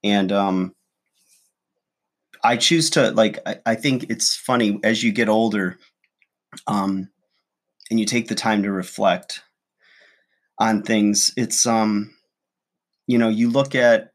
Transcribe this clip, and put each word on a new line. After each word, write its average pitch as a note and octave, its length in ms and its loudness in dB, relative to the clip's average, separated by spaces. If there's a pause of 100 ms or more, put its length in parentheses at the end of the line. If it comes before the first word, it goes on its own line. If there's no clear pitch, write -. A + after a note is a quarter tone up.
and, G2+ 280 0
um, F#2+ 440 -2 (1700)
I A#2+ 140 4
choose D#3+ 340 2
to, C#3 200 4
like, G#2+ 360 2
I, G#2 180 -6
I A2+ 100 2
think C3 340 -2
it's - 260 -2
funny A2 480 -2
as A2 200 0
you A2+ 80 2
get A2 180 0
older, G#2+ 500 0 (880)
um, G2 420 -4 (800)
and A2+ 100 0
you G#2 60 0
take A#2 220 -4
the G#2+ 80 -4
time G#2+ 280 -2
to G2+ 80 -4
reflect F#2 680 -2 (1160)
on A2 240 0
things, G#2 520 0
it's, - 300 -2
um, G#2+ 480 0 (920)
you B2 100 2
know, A2+ 120 4
you A2+ 200 0
look C3+ 240 0
at A#2+ 420 2